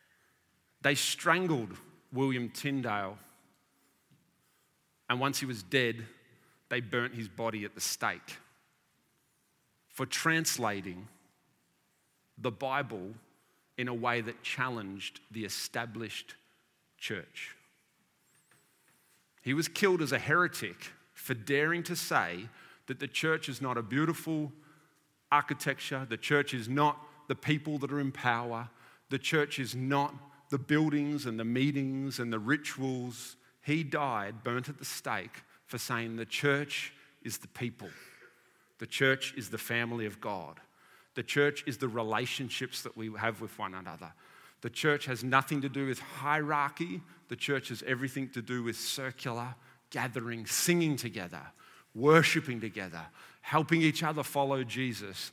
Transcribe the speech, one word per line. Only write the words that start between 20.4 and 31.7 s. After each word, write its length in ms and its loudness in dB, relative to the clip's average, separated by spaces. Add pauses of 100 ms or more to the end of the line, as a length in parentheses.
for 200 -4
daring 500 2
to 120 -4
say 540 0 (380)
that 120 -8
the 80 -4
church 420 0
is 120 -6
not 160 0
a 40 0
beautiful 680 0 (800)
architecture, 760 2
the 100 -2
church 360 2
is 160 -4
not 300 4 (280)
the 80 0
people 440 0
that 120 -4
are 80 -2
in 120 0
power, 580 0 (400)
the 100 0
church 380 2
is 160 -2
not 400 2 (360)
the 100 0
buildings 640 2
and 140 -2
the 60 -2
meetings 720 0